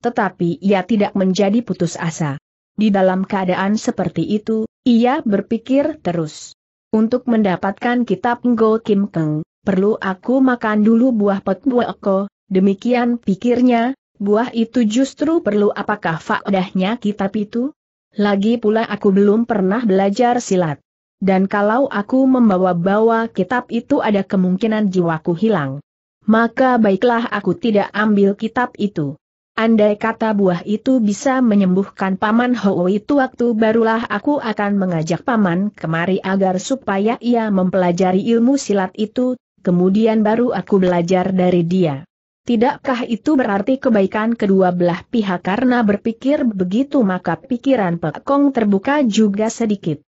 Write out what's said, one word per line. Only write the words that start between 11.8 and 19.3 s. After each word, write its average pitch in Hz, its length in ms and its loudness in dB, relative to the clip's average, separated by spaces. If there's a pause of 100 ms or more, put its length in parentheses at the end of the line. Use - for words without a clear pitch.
eko," 196 320 -2 (240)
demikian 233 720 0
pikirnya, 240 720 2 (240)
"buah 208 320 0
itu 233 320 -2
justru 269 560 0
perlu 208 320 0
apakah 202 480 -4
faedahnya 190 800 -2
kitab 202 400 -4
itu? 233 320 -4 (420)
Lagi 208 460 0
pula 220 240 0
aku 202 320 0
belum 202 320 4